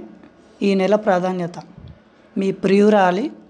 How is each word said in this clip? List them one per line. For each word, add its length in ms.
ఈ 120
నెల 220
ప్రాధాన్యత. 560
మీ 140
ప్రియురాలి 760